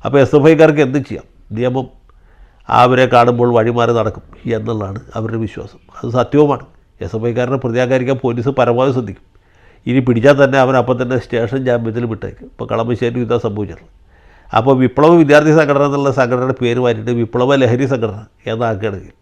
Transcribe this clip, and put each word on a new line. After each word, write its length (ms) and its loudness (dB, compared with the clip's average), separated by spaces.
അപ്പോൾ 140 0
എസ് 180 2
എഫ് 140 6
ഐക്കാർക്ക് 340 4
എന്ത് 140 -2
ചെയ്യാം? 280 -12
നിയമം 340 -4
അവരെ 440 4
കാണുമ്പോൾ 420 4
വഴിമാറി 440 2
നടക്കും 260 -6
എന്നുള്ളതാണ് 440 -8
അവരുടെ 300 -6
വിശ്വാസം. 340 -14
അത് 200 -10
സത്യവുമാണ്. 480 0
എസ് 160 -10
എഫ് 120 -6
ഐക്കാരനെ 320 -4
പ്രതിയാക്കാതിരിക്കാൻ 600 -2
പോലീസ് 360 -2
പരമാവധി 360 0
ശ്രദ്ധിക്കും. 300 -8
ഇനി 220 0
പിടിച്ചാൽ 300 4
തന്നെ 220 2
അവൻ 180 2
അപ്പം 220 0
തന്നെ 240 -4
സ്റ്റേഷൻ 420 -4
ജാമ്യത്തിൽ 460 -2
വിട്ടേക്കും. 400 -12
ഇപ്പോൾ 200 -12
കളമശ്ശേരി 540 -4
ഇതാ 200 -2
സംഭവിച്ചിട്ടുള്ളത്. 500 -10
അപ്പോൾ 280 2
വിപ്ലവ 300 2
വിദ്യാർത്ഥി 360 4
സംഘടന 300 2
എന്നുള്ള 240 0
സംഘടനയുടെ 480 -2
പേര് 240 -2
മാറ്റിയിട്ട് 340 -2
വിപ്ലവ 380 0
ലഹരി 320 0
സംഘടന 320 -4
എന്നാക്കുകയാണെങ്കിൽ 720 -6